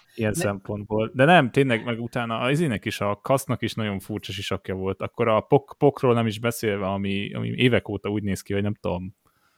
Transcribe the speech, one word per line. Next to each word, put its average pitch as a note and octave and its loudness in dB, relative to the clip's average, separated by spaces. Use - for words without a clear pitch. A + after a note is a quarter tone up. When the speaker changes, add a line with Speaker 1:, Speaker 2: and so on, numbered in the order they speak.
Speaker 1:
ilyen G#2+ 0
Speaker 2:
De F#2+ -4
Speaker 1:
szempontból. G#2 -2
De C3 4
nem, D#3 6
tényleg, C3 2
meg A#2 -6
utána A#2 -4
az A#2+ 0
izének C#3+ 0
is, - -4
a G2+ -2
Kasznak C3 0
is A2 -2
nagyon G#2 -2
furcsa G2+ -8
sisakja F#2+ -6
volt. F#2+ -4
Akkor - -2
a A2 4
Pok-, - 0
Pokról C#3 4
nem A#2 2
is G#2+ -4
beszélve, G#2+ -2
ami, G2 -4
ami A2+ -4
évek A#2 2
óta G2+ -6
úgy G#2 -2
néz G2 -4
ki, - -8
hogy G2+ 0
nem G2+ -2
tudom, F#2 -6